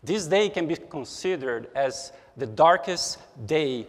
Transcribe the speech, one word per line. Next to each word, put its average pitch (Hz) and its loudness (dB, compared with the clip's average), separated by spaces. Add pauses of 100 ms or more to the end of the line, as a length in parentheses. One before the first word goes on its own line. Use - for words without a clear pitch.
this 175 -2
day 196 4
can 180 -2
be 165 -2
considered 131 -6
as 135 -2 (240)
the 127 -4
darkest 170 4 (280)
day 131 0